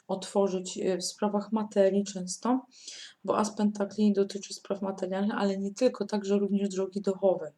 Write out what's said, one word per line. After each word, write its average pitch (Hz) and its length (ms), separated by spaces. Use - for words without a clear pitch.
otworzyć, 185 720
e, 180 200
w 180 60
sprawach 208 480
materii 202 520
często, 196 640
bo 196 140
as 214 180
pentakli 208 560
dotyczy 196 420
spraw 196 280
materialnych, 196 540
ale 196 220
nie 196 160
tylko, 247 300
także 202 340
również 196 300
drogi 190 320
duchowej. 185 580